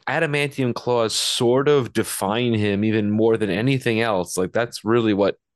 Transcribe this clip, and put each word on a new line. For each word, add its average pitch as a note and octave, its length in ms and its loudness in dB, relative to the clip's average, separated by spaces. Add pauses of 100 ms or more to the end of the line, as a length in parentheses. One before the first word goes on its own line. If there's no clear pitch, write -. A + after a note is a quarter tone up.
adamantium C#3+ 640 -2
claws A#2 400 0
sort C3 540 0
of C3 240 2
define A2 600 -2
him G#2 300 0
even G#2+ 280 0
more A2 260 2
than G#2 120 -2
anything A#2 520 0
else. G2 360 -2
Like, F#2 140 -2
that's A#2+ 320 -4
really A2 300 2
what, G2 240 0 (180)